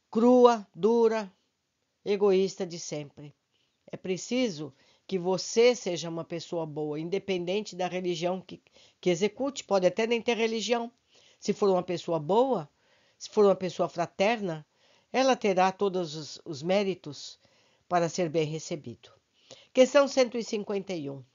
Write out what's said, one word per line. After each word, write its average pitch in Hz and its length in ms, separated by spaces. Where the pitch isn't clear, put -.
crua, 240 640
dura, 220 580
egoísta 190 600
de 165 140
sempre. 147 560
É 165 60
preciso 185 760
que 185 140
você 190 560
seja 170 340
uma 165 140
pessoa 165 420
boa, 151 320
independente 185 800
da 180 120
religião 175 520
que, - 220
que 180 80
execute. 208 560
Pode 190 200
até 202 220
nem 233 140
ter 233 160
religião. 226 520
Se - 140
for 196 180
uma 180 140
pessoa 170 360
boa, 196 500
se - 100
for 214 140
uma 196 120
pessoa 180 340
fraterna, 185 760
ela 254 240
terá 185 360
todos 180 440
os, 156 300
os 147 180
méritos 185 720
para 175 200
ser 165 220
bem 156 160
recebido. 151 640
Questão 262 340
cento 254 300
e 226 60
cinquenta 202 500
e 147 160
um. 139 120